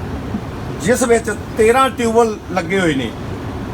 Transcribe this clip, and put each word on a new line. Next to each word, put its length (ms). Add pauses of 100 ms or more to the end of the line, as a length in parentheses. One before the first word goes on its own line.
(800)
ਜਿਸ 220
ਵਿੱਚ 320 (220)
ਤੇਰਾਂ 320
ਟਿਊਬਵੈੱਲ 480 (140)
ਲੱਗੇ 280
ਹੋਏ 140
ਨੇ 180 (640)